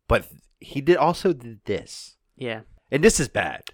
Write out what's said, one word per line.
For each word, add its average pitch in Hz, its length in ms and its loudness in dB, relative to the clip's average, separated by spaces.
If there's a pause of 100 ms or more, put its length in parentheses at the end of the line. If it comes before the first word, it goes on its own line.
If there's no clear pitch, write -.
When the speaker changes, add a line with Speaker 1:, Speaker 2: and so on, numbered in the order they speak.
Speaker 1:
But 113 180 2 (320)
he - 220 -8
did, 165 160 4
also 170 340 2
did 120 320 -10
this. - 540 -10 (180)
Speaker 2:
Yeah. 113 260 -10 (280)
Speaker 1:
And 143 140 0
this 220 160 6
is 135 80 0
bad. 80 360 -6 (100)